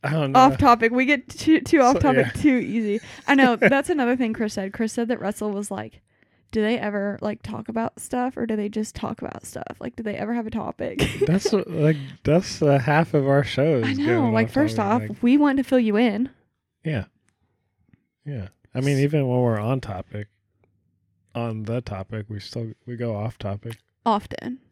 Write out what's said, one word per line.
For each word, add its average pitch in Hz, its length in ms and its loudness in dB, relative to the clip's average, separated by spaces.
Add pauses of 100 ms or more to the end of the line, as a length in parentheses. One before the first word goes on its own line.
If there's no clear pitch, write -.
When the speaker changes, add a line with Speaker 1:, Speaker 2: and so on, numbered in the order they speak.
Speaker 1:
I 139 60 -2
don't 147 220 -2
know. 254 80 8
Speaker 2:
Off 185 180 6
topic. 233 340 4
We 254 120 2
get 269 240 0
too, - 320 4
too 320 200 4
off 254 160 6
Speaker 1:
So, - 40 0
Speaker 2:
topic 262 340 4
Speaker 1:
yeah. - 80 -6
Speaker 2:
too 277 160 4
easy. 214 420 -2 (260)
I 285 80 4
know. 254 220 6
Speaker 1:
<laughs> - 40 -4
Speaker 2:
That's 277 300 4
another 262 260 0
thing 240 160 -2
Chris 214 220 -4
said. 196 180 -6
Chris 220 200 -4
said 233 160 -4
that 247 120 -4
Russell 208 300 -6
was 202 200 -8
like, 113 300 -10 (520)
"Do 214 100 0
they 220 160 0
ever, 202 420 -4
like, 214 220 -8
talk 214 260 -10
about 226 320 -6
stuff, 247 380 -4
or 233 80 -4
do 220 100 -4
they 208 140 -4
just 214 240 -6
talk - 260 -8
about - 240 -12
stuff? - 340 -14
Like, - 180 -12
do 233 60 -12
they 208 140 -6
ever 214 160 -6
have 233 140 -4
a 220 40 -10
topic?" - 500 -6 (140)
<laughs> - 120 0
Speaker 1:
That's 180 260 0
what, 196 180 0
like, 160 260 2 (280)
that's 160 360 2
the 143 180 4
half 151 360 2
of 139 140 4
our 139 160 4
show 147 360 2
is 110 80 0
Speaker 2:
I - 40 -2
know. 311 280 0
Speaker 1:
going 233 120 2
Speaker 2:
Like, 226 160 2
Speaker 1:
off - 60 -12
Speaker 2:
first 302 220 0
Speaker 1:
topic, 214 340 0
Speaker 2:
off, 214 60 -10
Speaker 1:
like - 60 -6
Speaker 2:
we 247 140 6
want 285 220 4
to 262 60 -2
fill 254 160 2
you 214 160 0
in. 226 340 0 (520)
Speaker 1:
Yeah. 143 220 -4 (1200)
Yeah. 120 240 -10 (260)
I 127 60 -4
mean, 139 160 2
Speaker 2:
S- 135 60 2
Speaker 1:
even 143 260 2
when 123 120 2
we're 117 200 2
on 123 220 -2
topic, 104 460 -12 (1040)
on 113 300 -6
the 117 180 -4
topic, 104 480 -10
we 104 100 -10
still, 113 320 -10 (140)
we 123 100 -10
go 117 200 -4
off 107 200 -6
topic. 104 400 -8 (300)
Speaker 2:
Often. 226 540 -4 (120)